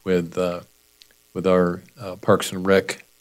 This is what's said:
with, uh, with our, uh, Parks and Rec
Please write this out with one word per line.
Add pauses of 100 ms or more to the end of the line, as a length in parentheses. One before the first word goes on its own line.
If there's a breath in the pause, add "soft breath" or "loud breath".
with,
uh, (760)
with
our, (180)
uh,
Parks
and
Rec (160)